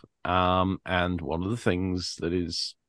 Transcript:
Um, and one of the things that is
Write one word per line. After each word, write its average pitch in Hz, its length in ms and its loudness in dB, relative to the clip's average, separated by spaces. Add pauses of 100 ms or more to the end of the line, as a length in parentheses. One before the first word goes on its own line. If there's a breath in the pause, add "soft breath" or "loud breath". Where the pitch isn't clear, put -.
(260)
Um, 92 580 4
and 90 360 0
one 82 220 -4
of 92 80 -2
the 120 60 -2
things 92 600 -2
that 85 180 -2
is 87 400 -4 (140)